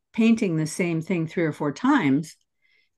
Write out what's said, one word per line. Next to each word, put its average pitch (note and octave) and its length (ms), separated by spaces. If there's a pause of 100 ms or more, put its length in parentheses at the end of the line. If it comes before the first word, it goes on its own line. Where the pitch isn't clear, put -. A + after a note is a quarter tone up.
(120)
painting A3 440
the D#3 100
same E3 360
thing E3 240
three E3+ 180
or D#3 80
four D3 200
times, D#3+ 640 (600)